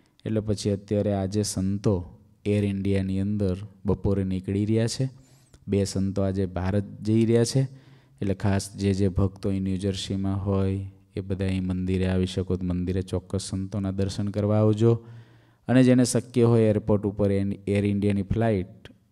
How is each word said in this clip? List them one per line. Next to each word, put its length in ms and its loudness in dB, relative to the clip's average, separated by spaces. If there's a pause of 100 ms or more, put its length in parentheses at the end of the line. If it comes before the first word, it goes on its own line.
(260)
એટલે 140 -2
પછી 300 -2
અત્યારે 440 0
આજે 280 -2
સંતો 720 -2 (300)
એર 200 2
ઇન્ડિયાની 560 -2
અંદર 360 -2 (300)
બપોરે 380 0
નીકળી 400 -2
રહ્યા 220 2
છે. 240 -4 (580)
બે 160 2
સંતો 380 -2
આજે 240 0
ભારત 380 -2 (160)
જઈ 260 2
રહ્યા 180 4
છે. 160 0 (600)
એટલે 140 -2
ખાસ 420 -2
જે 180 2
જે 140 0
ભક્તો 400 -2
અહીં 140 -2
ન્યૂજર્સીમાં 840 -2
હોય 420 -2 (300)
એ 40 -6
બધા 260 -4
અહીં 180 -2
મંદિરે 420 0
આવી 200 0
શકો 300 -2
તો 80 -6
મંદિરે 380 -2
ચોક્કસ 380 -4 (100)
સંતોના 400 -4
દર્શન 380 -4
કરવા 300 0
આવજો. 460 4 (640)
અને 140 6
જેને 220 6
શક્ય 380 0
હોય 200 6
એરપોર્ટ 420 2
ઉપર 280 0
એન-, 340 -2
એર 180 2
ઇન્ડિયાની 380 2
ફ્લાઇટ 680 -2 (200)